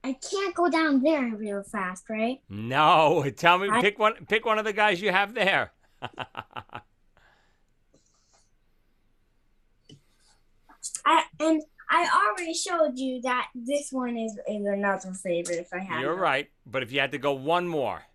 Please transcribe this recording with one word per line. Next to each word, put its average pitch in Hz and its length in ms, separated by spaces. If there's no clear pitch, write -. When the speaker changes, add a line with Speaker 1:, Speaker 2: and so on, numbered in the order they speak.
Speaker 1:
I 262 100
can't 392 400
go 339 160
down 302 320
there 262 340
real 202 280
fast, 190 460
right? 226 380
Speaker 2:
No, 156 800
<laughs> 131 60
tell 170 220
me, 196 140
Speaker 1:
I 233 100
Speaker 2:
pick 202 160
one, 214 160
pick 220 180
one 214 140
of 214 60
the 214 80
guys 202 280
you 202 100
have 196 220
there. 185 380
<laughs> 120 100
Speaker 1:
I, 311 180
and 311 220
I 339 180
already 349 240
showed 320 440
you 254 240
that 247 320
this 269 380
one 247 260
is, 220 160
is 208 160
another 196 480
favorite 170 460
if 175 140
I 180 60
had 175 220
Speaker 2:
You're 147 120
Speaker 1:
one. 190 80
Speaker 2:
right, 143 280
but 127 180
if 113 80
you 139 80
had 135 120
to 143 60
go 139 160
one 160 340
more. 120 360